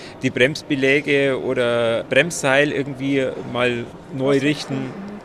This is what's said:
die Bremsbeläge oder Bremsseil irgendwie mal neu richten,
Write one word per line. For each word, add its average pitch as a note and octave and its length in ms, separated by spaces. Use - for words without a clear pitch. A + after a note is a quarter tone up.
die C3 60
Bremsbeläge C#3 1080
oder A#2 640
Bremsseil C#3+ 680
irgendwie C3+ 560
mal A#2+ 320
neu C3+ 220
richten, C3+ 520